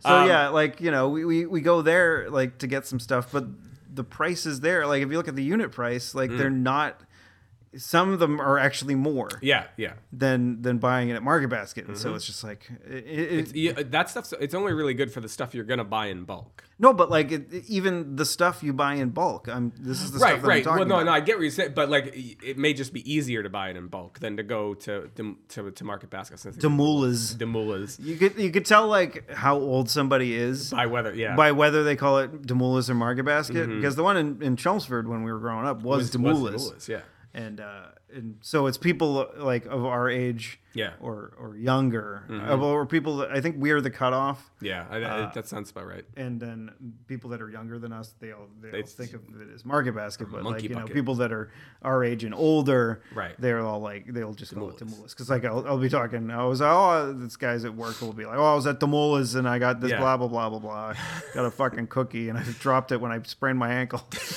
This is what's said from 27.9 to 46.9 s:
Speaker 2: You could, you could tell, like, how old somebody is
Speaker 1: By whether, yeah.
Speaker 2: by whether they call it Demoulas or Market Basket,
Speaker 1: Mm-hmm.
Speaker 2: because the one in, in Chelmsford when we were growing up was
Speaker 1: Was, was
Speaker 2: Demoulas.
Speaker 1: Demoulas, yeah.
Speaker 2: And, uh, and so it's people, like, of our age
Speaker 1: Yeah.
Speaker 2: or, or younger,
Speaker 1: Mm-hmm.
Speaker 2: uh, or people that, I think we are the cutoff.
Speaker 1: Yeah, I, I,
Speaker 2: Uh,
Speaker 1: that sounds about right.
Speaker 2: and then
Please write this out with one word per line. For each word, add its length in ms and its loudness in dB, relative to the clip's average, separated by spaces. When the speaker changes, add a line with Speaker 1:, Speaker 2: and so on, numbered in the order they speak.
Speaker 2:
You 120 -6
could, 240 2
you 100 0
could 160 0
tell, 220 8
like, 420 2
how 300 2
old 320 2
somebody 420 2
is 380 -2
Speaker 1:
By 160 0
whether, 260 0
yeah. 220 -2
Speaker 2:
by 160 8
whether 320 6
they 140 4
call 220 4
it 240 -4
Demoulas 460 2
or 60 2
Market 300 0
Basket, 420 0
Speaker 1:
Mm-hmm. 140 -4
Speaker 2:
because 140 0
the 80 0
one 140 4
in, 240 0
in 140 2
Chelmsford 520 0
when 160 -4
we 80 -4
were 80 -6
growing 280 -4
up 160 -4
was 0 -
Speaker 1:
Was, 220 0
was 100 -4
Speaker 2:
Demoulas. 400 2
Speaker 1:
Demoulas, 320 -10
yeah. 140 -8
Speaker 2:
And, 300 -12
uh, 220 -16
and 300 -12
so 240 0
it's 140 -2
people, 580 0
like, 300 -2
of 180 -4
our 240 0
age 500 -4
Speaker 1:
Yeah. 260 -4
Speaker 2:
or, 400 -12
or 160 -14
younger, 720 0
Speaker 1:
Mm-hmm. 260 -8
Speaker 2:
uh, 40 2
or 300 0
people 300 0
that, 120 -4
I 100 -2
think 200 -4
we 100 0
are 120 6
the 100 -2
cutoff. 580 -2
Speaker 1:
Yeah, 280 -6
I, 80 -6
I, 40 -4
Speaker 2:
Uh, 320 -6
Speaker 1:
that 140 -10
sounds 220 -12
about 160 -14
right. 180 -14
Speaker 2:
and 220 -8
then 320 -12